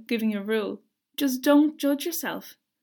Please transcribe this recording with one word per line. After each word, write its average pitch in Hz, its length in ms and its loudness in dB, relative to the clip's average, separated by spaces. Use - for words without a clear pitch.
giving 220 260 -2
a 202 80 -6
rule. 208 380 -4
Just 254 260 -2
don't 294 360 4
judge 285 280 -2
yourself. 190 500 -8